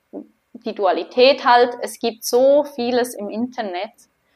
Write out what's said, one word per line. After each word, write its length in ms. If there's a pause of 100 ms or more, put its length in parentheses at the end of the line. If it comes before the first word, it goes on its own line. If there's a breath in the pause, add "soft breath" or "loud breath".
(540)
die 220
Dualität 720
halt, 360
es 180
gibt 240
so 400
vieles 520
im 140
Internet, 640 (440)